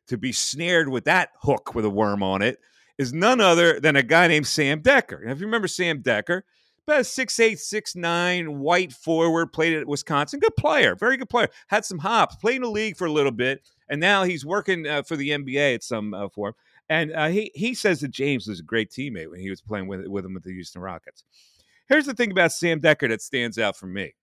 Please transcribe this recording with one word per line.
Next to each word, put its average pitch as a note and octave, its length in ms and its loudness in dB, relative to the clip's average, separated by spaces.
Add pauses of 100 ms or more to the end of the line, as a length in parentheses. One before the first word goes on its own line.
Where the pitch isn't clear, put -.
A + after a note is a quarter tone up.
to B2 100 -4
be A#2+ 140 -6
snared E3 560 0
with C3+ 160 -4
that F3 260 2 (100)
hook - 340 0
with A2+ 100 -2
a G#2 60 2
worm G2+ 320 0
on F#2+ 200 0
it A#2+ 180 0 (380)
is B2+ 140 -4
none A3 280 4
other E3+ 400 6
than D3 160 4
a C#3 60 4
guy E3 260 6
named D3+ 180 2
Sam D3+ 360 0
Dekker. A#3+ 420 2
Now, A2+ 80 -6
if C#3 80 -8
you G3 60 -8
remember A3 220 -2
Sam E3 340 -4
Dekker, A#2+ 400 0 (440)
about D4+ 140 4
a B3 40 2
six - 360 -4
eight, A3+ 180 4
six - 380 -8
nine E3+ 640 -2
white E3+ 340 0
forward, E3 600 2
played D#3+ 260 2
at - 80 -8
Wisconsin. D3 540 -2
Good A4 160 2
player, A3+ 380 2
very A#3+ 220 0
good B3 140 -8
player. A#3+ 180 0 (200)
Had G#3 160 0
some F3+ 160 -10
hops, G3 360 0
played A#3 200 0
in B3+ 60 -6
the A#3+ 80 -4
league G#3+ 260 -2
for F3+ 100 -4
a D#3 60 0
little C#3 200 2
bit, B2 340 -2 (220)
and D3 120 -4
now G3 240 4
he's E3+ 200 -4
working, F3 420 -2
uh, D3 160 -2
for D#3+ 140 -6
the C#3 160 -2
N D3 120 -4
B C3 140 -4
A C#3+ 160 2
at A2+ 80 -6
some, G#2+ 300 -6
uh, G2+ 160 -8
form. G#2 260 -6 (340)
And, D#3 240 -2
uh, D#3 160 -2
he, G3+ 260 -2
he G#3+ 180 -4
says F#3 280 0
that C#3 100 -6
James C3 380 -4
was F#2 120 -8
a D#2+ 40 -14
great A2 260 -4
teammate G#2 400 -10
when F2 100 -16
he F#2+ 80 -10
was F#2+ 140 -10
playing G#2 240 -8
with, F#2+ 220 -10
with G2 180 -8
him F#2 80 -12
with F2+ 80 -12
the F#2 100 -14
Houston F2+ 300 -14
Rockets. F2+ 420 -14 (640)
Here's D4 160 4
the C4+ 100 -8
thing A3 180 -2
about F3 200 4
Sam D#3+ 280 -2
Dekker D3 280 4
that A2 140 -2
stands A#2+ 360 -4
out G#2 180 0
for F#2+ 100 -16
me. F#2 360 -8